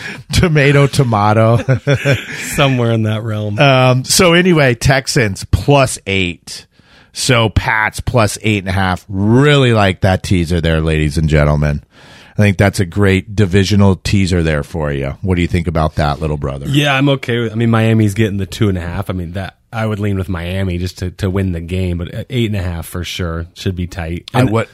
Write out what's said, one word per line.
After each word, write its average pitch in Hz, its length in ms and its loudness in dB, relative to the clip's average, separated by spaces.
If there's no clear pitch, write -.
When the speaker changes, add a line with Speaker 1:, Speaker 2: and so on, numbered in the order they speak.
Speaker 1:
<laughs> - 160 -14
Tomato, 143 540 4
tomato. 113 680 2
<laughs> - 800 -2
Speaker 2:
Somewhere 127 380 0
in 113 120 0
that 107 180 -4
realm. 107 360 -6
Speaker 1:
Um, 127 460 4
so 180 300 2
anyway, 160 400 4
Texans 131 720 -2
plus - 600 2
eight. 92 600 -4
So 117 360 2
Pats 110 500 -2
plus - 420 0
eight 107 180 0
and 92 80 -8
a 95 40 -4
half. 92 360 -2
Really 123 640 4
like 98 300 2
that 92 200 2
teaser 87 380 0
there, 80 200 2
ladies 78 380 0
and 78 100 0
gentlemen. 73 560 2
I - 40 -8
think 101 200 2
that's 98 240 2
a 95 60 0
great 95 500 0
divisional 98 600 4
teaser 92 460 0
there 78 200 0
for 76 280 -6
you. 67 200 -4
What 92 140 -2
do 87 80 0
you 85 60 0
think 87 180 -2
about 78 300 0
that, 73 240 0
little 76 180 -4
brother? 69 280 -8
Speaker 2:
Yeah, 143 280 0
I'm 139 160 2
okay 127 300 -2
with, 113 120 -4
I - 40 -14
mean, 117 140 0
Miami's 110 440 2
getting 104 240 -2
the 98 80 -4
two 107 240 -2
and 92 80 -2
a - 20 -6
half. 87 300 -8
I - 20 -4
mean, 87 200 -8
that, 95 260 -10
I 110 140 -6
would 107 160 -4
lean 101 160 -2
with 95 140 -4
Miami 90 480 -4
just 92 200 -6
to, 92 140 -6
to - 160 -4
win 92 240 -2
the 82 80 -6
game, 87 380 -4
but 87 320 -8
eight 117 160 -2
and 104 100 -4
a 92 60 -4
half 85 240 -6
for 90 180 -8
sure 82 480 -6
should 95 240 -6
be 87 100 -4
tight. 85 460 -10
Speaker 1:
I 131 80 2
Speaker 2:
And 127 100 2
Speaker 1:
would, 110 240 -2